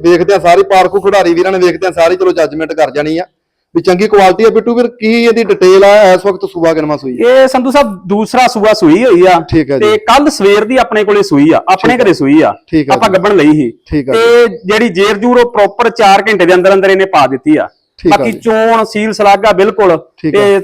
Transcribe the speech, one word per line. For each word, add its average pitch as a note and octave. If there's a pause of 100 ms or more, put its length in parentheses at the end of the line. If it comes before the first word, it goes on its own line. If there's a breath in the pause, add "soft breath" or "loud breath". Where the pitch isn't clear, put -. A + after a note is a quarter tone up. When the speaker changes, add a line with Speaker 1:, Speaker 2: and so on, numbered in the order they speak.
Speaker 1:
ਵੇਖਦੇ F3
ਆ F#3+
ਸਾਰੀ F3+
ਪਾਰਕੂ F#3
ਖਿਡਾਰੀ F#3
ਵੀਰਾਂ F3+
ਨੇ F#3+
ਵੇਖਦੇ F3+
ਆ F3+
ਸਾਰੀ, E3+
ਚਲੋ F#3
ਜੱਜਮੈਂਟ D#3
ਕਰ D#3
ਜਾਣੀ D#3
ਆ F3+ (500)
ਵੀ E3+
ਚੰਗੀ F#3
ਕੁਆਲਿਟੀ G3+
ਆ। A3+
ਬਿੱਟੂ A3+
ਵੀਰ, A#3+
ਕੀ A3
ਇਹਦੀ A#3
ਡਿਟੇਲ F#3+
ਆ, G3+
ਇਸ F#3
ਵਕਤ F#3
ਸੂਆ E3
ਕਿੰਨਵਾਂ D3+
ਸੂਈ C3
ਆ? A#3
Speaker 2:
ਇਹ C4
ਸੰਧੂ C4
ਸਾਹਿਬ A#3+ (120)
ਦੂਸਰਾ G#3+
ਸੂਆ G#3+
ਸੂਈ F#3
ਹੋਈ F#3
ਆ। F3 (120)
Speaker 1:
ਠੀਕ D3+
ਹੈ C#3
ਜੀ। -
Speaker 2:
ਤੇ G#3+
ਕੱਲ C#4
ਸਵੇਰ G#3
ਦੀ B3
ਆਪਣੇ G#3+
ਕੋਲੇ G3+
ਸੂਈ D3+
ਆ, C3+
ਆਪਣੇ F#3+
Speaker 1:
ਠੀਕ B3
ਹੈ। -
Speaker 2:
ਘਰੇ F3+
ਸੂਈ D3
ਆ। G#2+ (120)
Speaker 1:
ਠੀਕ D3
ਹੈ -
Speaker 2:
ਆਪਾਂ A3
Speaker 1:
ਜੀ। F#3
Speaker 2:
ਗੱਭਣ G3
ਲਈ D3+
ਸੀ। C#3+ (200)
Speaker 1:
ਠੀਕ C#3+
ਹੈ C3
Speaker 2:
ਤੇ A#3
Speaker 1:
ਜੀ। F#3+
Speaker 2:
ਜਿਹੜੀ A3
ਜੇਰ G3+
ਜੂਰ B3
ਉਹ A#3+
ਪ੍ਰੋਪਰ G#3
ਚਾਰ G3
ਘੰਟੇ F#3
ਦੇ F3+
ਅੰਦਰ F#3
ਅੰਦਰ F#3+
ਇਹਨੇ F#3+
ਪਾ D3
ਦਿੱਤੀ C#3
ਆ। F#2+ (300)
Speaker 1:
ਠੀਕ F3
ਆ -
Speaker 2:
ਬਾਕੀ C#3+
Speaker 1:
ਜੀ। -
Speaker 2:
ਚੋਣ A3
ਸੀਲ G#3+
ਸਲਾਗਾ G3+
ਬਿਲਕੁਲ। G3 (220)
Speaker 1:
ਠੀਕ D#3+
Speaker 2:
ਤੇ G3+
Speaker 1:
ਆ। F#3+